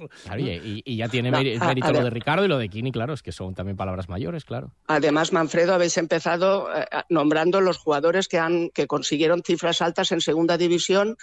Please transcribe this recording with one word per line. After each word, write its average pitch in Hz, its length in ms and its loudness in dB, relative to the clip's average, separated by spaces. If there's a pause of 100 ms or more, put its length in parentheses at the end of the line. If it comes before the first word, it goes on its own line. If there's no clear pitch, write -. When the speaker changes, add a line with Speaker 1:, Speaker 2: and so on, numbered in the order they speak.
(240)
Speaker 1:
Claro, 110 160 -6
y, 123 80 -4
y, 101 340 -8
y 120 140 -8
ya 110 140 -4
tiene 123 200 0
Speaker 2:
No, 123 60 2
Speaker 1:
meri-, 135 240 0
Speaker 2:
a, - 60 0
Speaker 1:
mérito 131 220 0
Speaker 2:
a - 20 2
Speaker 1:
lo - 80 2
Speaker 2:
ver. 123 60 2
Speaker 1:
de 120 60 -2
Ricardo 147 360 0
y - 20 2
lo 151 80 2
de 113 140 -2
Quini, 117 200 -6
claro, 117 220 -6
es 135 100 -10
que 85 100 -12
son 92 220 -10
también 95 220 -8
palabras 92 320 -6
mayores, 156 380 -8
claro. 131 260 -10 (140)
Speaker 2:
Además, 151 480 2
Manfredo, 170 400 2
habéis 175 240 2
empezado, 170 760 0
eh, 151 120 -2 (240)
nombrando 160 500 4
los 180 160 4
jugadores 165 520 2
que 180 100 0
han, 170 320 0
que 143 160 -2
consiguieron 156 560 0
cifras 170 400 0
altas 180 300 0
en 165 100 0
segunda 165 340 2
división 185 680 2